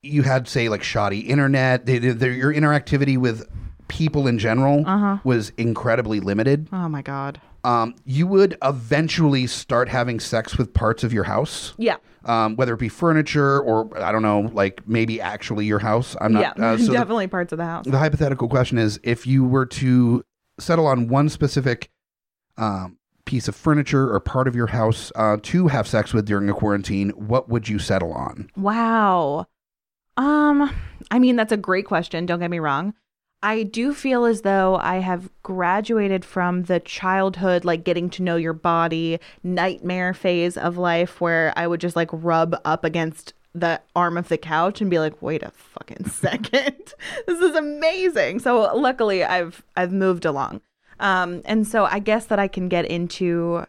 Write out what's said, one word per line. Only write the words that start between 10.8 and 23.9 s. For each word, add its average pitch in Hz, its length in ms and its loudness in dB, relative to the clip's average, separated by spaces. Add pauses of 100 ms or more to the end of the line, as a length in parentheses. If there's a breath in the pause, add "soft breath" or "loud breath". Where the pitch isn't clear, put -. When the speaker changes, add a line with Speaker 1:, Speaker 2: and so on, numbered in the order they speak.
Speaker 1:
of 113 80 0
your 104 120 2
house. - 520 -4
Speaker 2:
Yeah. 226 200 0 (280 soft breath)
Speaker 1:
Um, 113 320 0
whether 123 180 0
it 107 60 -6
be 120 80 -2
furniture 147 720 2
or, 110 300 0 (120)
I 90 100 0
don't 110 100 2
know, 104 320 2
like, 98 340 0
maybe 113 320 0
actually 104 460 -4
your 104 140 2
house. 110 400 0
I'm 110 120 2
not, 165 260 2
Speaker 2:
Yeah, 220 140 0
Speaker 1:
uh, 220 60 2
so 233 80 4
the 220 60 4
Speaker 2:
<laughs> - 20 4
definitely 220 320 0
parts 180 260 -4
of 160 60 -6
the 170 60 -4
house. 170 220 -8
Speaker 1:
the 135 120 2
hypothetical 143 500 0
question 127 300 2
is, 107 240 0
if 117 240 -2
you 131 180 4
were 127 220 2
to 123 580 2 (340)
settle 170 280 2
on 120 220 2
one 143 200 2
specific, 135 640 -2 (680)
um, 98 400 -4 (300)
piece 127 220 -2
of 101 60 -6
furniture 143 560 2